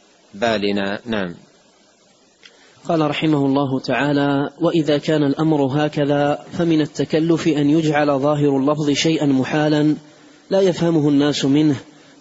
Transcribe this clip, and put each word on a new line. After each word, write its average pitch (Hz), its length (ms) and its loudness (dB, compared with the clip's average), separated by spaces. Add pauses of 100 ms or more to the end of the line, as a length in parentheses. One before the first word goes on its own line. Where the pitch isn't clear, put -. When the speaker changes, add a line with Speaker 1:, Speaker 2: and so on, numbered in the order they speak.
(340)
Speaker 1:
بالنا. 101 720 -2
نعم. 98 300 -4 (1500)
Speaker 2:
قال 156 220 0
رحمه 143 360 0
الله 135 340 0
تعالى: 143 720 -2 (120)
"وإذا 156 360 0
كان 151 260 0
الأمر 147 380 0
هكذا 147 840 -2 (120)
فمن 165 240 2
التكلف 156 680 -2
أن 147 220 2
يجعل 147 500 2
ظاهر 143 380 2
اللفظ 147 320 0
شيئا 151 360 0
محالا 151 680 2 (540)
لا 190 120 2
يفهمه 165 480 2
الناس 143 360 2
منه، 147 300 2 (460)